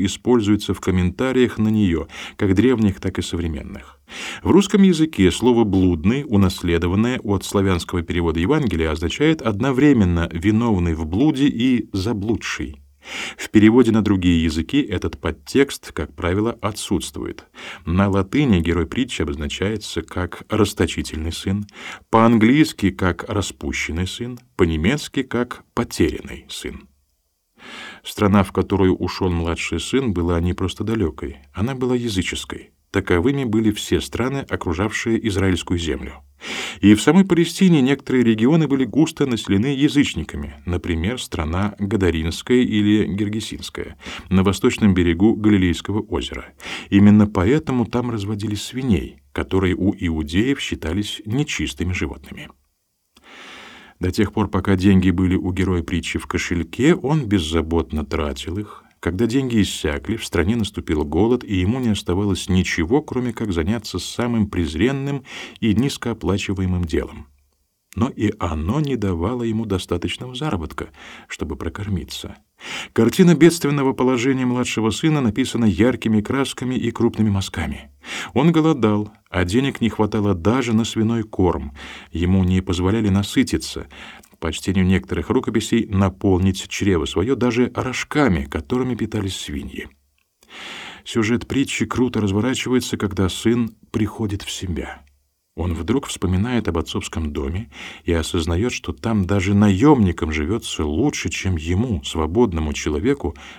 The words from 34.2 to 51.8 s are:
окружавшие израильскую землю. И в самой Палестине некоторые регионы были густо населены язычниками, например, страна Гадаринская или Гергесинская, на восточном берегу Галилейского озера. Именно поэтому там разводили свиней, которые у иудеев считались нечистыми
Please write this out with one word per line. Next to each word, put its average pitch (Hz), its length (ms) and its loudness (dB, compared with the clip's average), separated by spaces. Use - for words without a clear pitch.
окружавшие 104 800 -2
израильскую 92 500 0
землю. 67 360 -6
И 104 140 6
в 104 80 -8
самой 180 220 6
Палестине 170 580 2
некоторые 127 420 0
регионы 120 420 4
были 131 180 0
густо 139 420 0
населены 104 400 0
язычниками, 127 880 0
например, 87 560 -2
страна 82 580 -4
Гадаринская 92 800 0
или 104 480 4
Гергесинская, - 920 -6
на 92 120 4
восточном 101 520 4
берегу 87 400 4
Галилейского 101 640 2
озера. - 540 -6
Именно 104 380 8
поэтому 123 580 2
там 120 260 -4
разводили 107 440 -4
свиней, 110 640 -2
которые 92 420 0
у 92 240 0
иудеев 85 640 -2
считались - 640 -6
нечистыми 107 640 -4